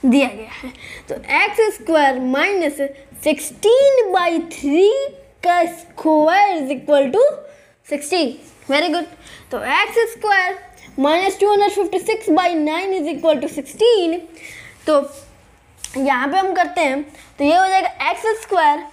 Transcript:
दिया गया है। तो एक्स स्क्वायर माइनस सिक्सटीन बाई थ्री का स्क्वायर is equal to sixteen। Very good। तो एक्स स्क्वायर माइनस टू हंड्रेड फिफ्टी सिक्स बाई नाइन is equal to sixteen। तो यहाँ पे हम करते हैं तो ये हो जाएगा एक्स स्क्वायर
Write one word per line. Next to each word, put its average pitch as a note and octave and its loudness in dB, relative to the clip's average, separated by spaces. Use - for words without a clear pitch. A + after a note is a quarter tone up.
दिया C4 4
गया G#3+ -16
है। B3+ -16
तो - -6
एक्स G#4 0
स्क्वायर C#4+ 2
माइनस D4 -2
सिक्सटीन A#4 2
बाई F4 0
थ्री D#4+ 2
का F4 2
स्क्वायर E4+ 0
is C4+ -4
equal C#4 2
to A4+ 4
sixteen। D4+ -2
Very D#4 0
good। F4 -4
तो A#3 -8
एक्स A4 0
स्क्वायर F#4+ -2
माइनस F4+ 0
टू G4+ 2
हंड्रेड G4+ 2
फिफ्टी G4 -2
सिक्स A4 -4
बाई F4 2
नाइन D#4+ -4
is D#4+ -4
equal D4+ 0
to - -8
sixteen। F4+ 0
तो D4 2
यहाँ C4+ -2
पे F#4 -2
हम F#4+ -2
करते F4 -2
हैं C#4 -2
तो C#4+ -4
ये D4+ 4
हो F#4+ 4
जाएगा F#4 -2
एक्स A4 -4
स्क्वायर D#4 2